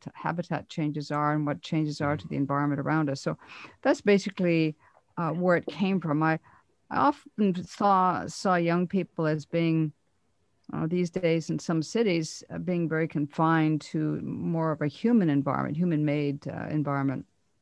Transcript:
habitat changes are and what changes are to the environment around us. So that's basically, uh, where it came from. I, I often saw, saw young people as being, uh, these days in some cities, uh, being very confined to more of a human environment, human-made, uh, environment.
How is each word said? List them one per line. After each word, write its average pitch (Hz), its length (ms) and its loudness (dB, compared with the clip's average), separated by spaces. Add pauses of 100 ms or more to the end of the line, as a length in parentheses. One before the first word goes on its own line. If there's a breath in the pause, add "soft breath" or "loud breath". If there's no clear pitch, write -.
(140)
habitat 170 540 -6
changes 151 440 -4
are 147 200 2
and 151 140 0
what 147 160 -4
changes 156 380 -2
are 147 160 0
to - 100 -10
the 151 80 -8
environment 139 460 0
around 151 280 0
us. 139 120 -4
So - 180 -4 (440 loud breath)
that's 277 180 2
basically, 175 760 2 (420 soft breath)
uh, 165 140 -2
where 175 260 2
it 165 100 -2
came 190 340 -2
from. 156 240 0
I, 160 160 2 (500 soft breath)
I - 60 -4
often 202 680 0
saw, 185 640 2
saw 185 260 0
young 175 320 2
people 170 400 -2
as 151 180 -2
being, 160 480 0 (800)
uh, 156 140 -4
these 175 240 0
days 165 400 0
in 156 80 -2
some 160 240 -2
cities, 175 640 -2
uh, 170 80 -10
being 170 320 -2
very 160 180 0
confined 156 760 2
to 151 400 -2
more 165 500 -2
of 151 80 -6
a 151 60 0
human 214 420 2
environment, 139 480 0
human-made, 147 720 0
uh, - 220 -8
environment. 139 560 -2 (360)